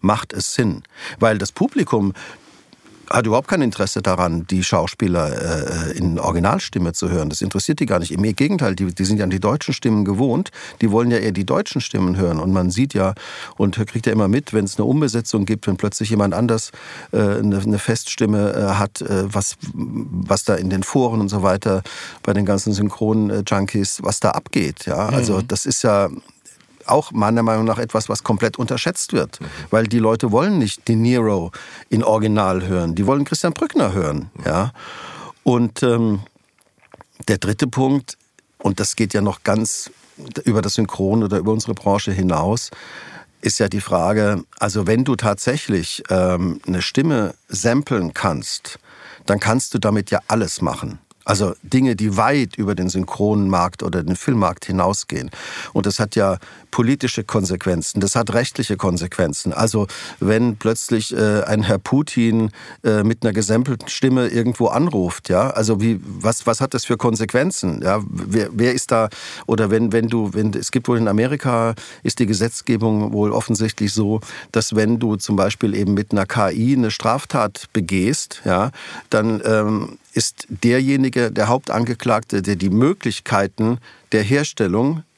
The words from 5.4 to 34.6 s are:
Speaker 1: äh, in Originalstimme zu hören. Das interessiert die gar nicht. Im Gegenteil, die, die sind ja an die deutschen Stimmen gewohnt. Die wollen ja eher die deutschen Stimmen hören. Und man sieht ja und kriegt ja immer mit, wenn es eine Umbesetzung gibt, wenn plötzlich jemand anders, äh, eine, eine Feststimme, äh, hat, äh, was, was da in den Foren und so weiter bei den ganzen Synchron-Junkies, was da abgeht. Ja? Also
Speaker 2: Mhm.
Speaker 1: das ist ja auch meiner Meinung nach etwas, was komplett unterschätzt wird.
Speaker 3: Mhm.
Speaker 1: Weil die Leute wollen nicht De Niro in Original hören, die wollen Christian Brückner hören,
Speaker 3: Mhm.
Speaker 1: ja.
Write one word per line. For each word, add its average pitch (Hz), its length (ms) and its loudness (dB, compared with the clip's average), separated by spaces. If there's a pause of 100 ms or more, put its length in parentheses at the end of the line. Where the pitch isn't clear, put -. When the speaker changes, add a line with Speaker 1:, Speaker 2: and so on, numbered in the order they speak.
Speaker 1:
äh, - 80 -6
in 85 200 0
Originalstimme 87 760 0
zu - 160 -2
hören. 82 200 0
Das - 120 -6
interessiert 98 400 -2
die 139 40 0
gar 95 140 0
nicht. 85 140 -6
Im 90 80 -2
Gegenteil, 113 520 0
die, 95 120 -2 (100)
die 95 80 -2
sind 101 140 2
ja 101 80 0
an 92 40 -2
die 92 120 -2
deutschen 127 320 0
Stimmen 107 320 2
gewohnt. 120 440 0 (300)
Die 110 120 4
wollen 120 200 4
ja 117 60 2
eher 104 160 0
die 92 120 -2
deutschen 143 360 -2
Stimmen 92 340 0
hören. 87 240 0
Und 92 140 0
man 90 180 2
sieht 127 220 0
ja 95 200 2 (440)
und 98 180 0 (100)
kriegt 117 200 -6
ja 110 80 2
immer 107 160 4
mit, 123 240 0
wenn 107 100 4
es 98 140 -4
eine 107 80 2
Umbesetzung 117 600 0
gibt, 104 220 -2
wenn 98 80 0
plötzlich 104 340 -4
jemand 101 240 2
anders, 113 380 0 (400)
äh, - 60 0
eine, 104 420 2
eine 104 200 0
Feststimme, 104 720 0
äh, - 80 -2 (140)
hat, 101 260 -2
äh, 98 320 0
was, 98 240 -2 (160)
was - 720 -4
da 104 100 2
in 92 140 -2
den 95 140 0
Foren 120 360 2
und 101 80 0
so 98 160 -2
weiter 98 400 2 (400)
bei 98 80 0
den 101 140 2
ganzen 98 260 0
Synchron-Junkies, 104 1300 0
was - 180 -2
da 104 80 4
abgeht. - 560 -4
Ja? 80 240 -2
Also 117 300 2
Speaker 2:
Mhm. 117 100 -4
Speaker 1:
das 98 160 -2
ist - 180 -2
ja 101 240 4 (840)
auch 151 200 2
meiner 113 320 2
Meinung 110 220 2
nach 110 140 0
etwas, 113 300 -2
was 107 140 -4
komplett - 360 0
unterschätzt 123 540 -4
wird. 82 280 -2
Speaker 3:
Mhm. 76 40 -12 (240)
Speaker 1:
Weil 113 180 4
die 117 120 2
Leute 110 320 2
wollen 170 280 4
nicht - 280 -2
De 117 80 4
Niro 110 560 2 (380)
in 113 140 2
Original 107 640 2
hören, 87 280 0
die 98 120 0
wollen 139 180 2
Christian 165 280 -2
Brückner 240 400 0
hören, 78 420 -2
Speaker 3:
Mhm. - 100 -14
Speaker 1:
ja. 95 280 0 (680)